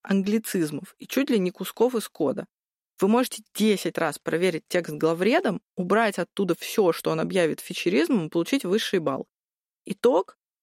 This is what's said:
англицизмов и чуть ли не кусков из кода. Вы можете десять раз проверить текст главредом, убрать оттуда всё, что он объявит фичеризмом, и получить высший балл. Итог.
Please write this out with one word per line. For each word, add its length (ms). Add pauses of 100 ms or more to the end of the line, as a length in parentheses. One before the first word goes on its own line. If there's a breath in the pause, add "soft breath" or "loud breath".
англицизмов 960
и 80
чуть 240
ли 80
не 140
кусков 420
из 140
кода. 380 (540)
Вы 80
можете 360 (100)
десять 420
раз 220
проверить 500
текст 240
главредом, 680 (160)
убрать 420
оттуда 380
всё, 360
что 180
он 100
объявит 400
фичеризмом, 640
и 20
получить 360
высший 340
балл. 300 (580)
Итог. 500 (260)